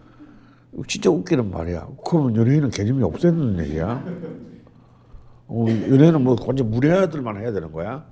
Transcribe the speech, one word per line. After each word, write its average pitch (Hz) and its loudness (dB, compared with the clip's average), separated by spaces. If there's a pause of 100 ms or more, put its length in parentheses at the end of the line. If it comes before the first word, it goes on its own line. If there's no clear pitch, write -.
(880)
진짜 - -2
웃기는 151 0
말이야. 85 -8 (160)
그러면 139 2
연예인은 127 2
개념이 117 0
없애는 131 0
얘기야? 80 -4 (1400)
어, 113 -2
연예인은 135 6
뭐 127 4 (100)
완전 127 -2
무례아들만 147 0
해야 117 -6
되는 82 -6
거야? 104 -8